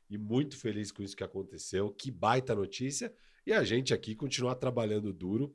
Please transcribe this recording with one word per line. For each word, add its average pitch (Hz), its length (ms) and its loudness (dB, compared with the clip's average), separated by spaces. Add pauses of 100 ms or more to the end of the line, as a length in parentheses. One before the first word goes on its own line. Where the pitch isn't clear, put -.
e 104 80 -6
muito 123 400 2
feliz 107 340 -4
com - 120 -10
isso 95 140 -8
que 98 80 -6
aconteceu. 95 680 -2
Que - 200 -8
baita 113 440 2
notícia. 123 580 -2 (340)
E - 60 2
a 214 100 6
gente 120 300 2
aqui 110 220 0
continuar 127 400 0
trabalhando 107 580 0
duro 98 420 0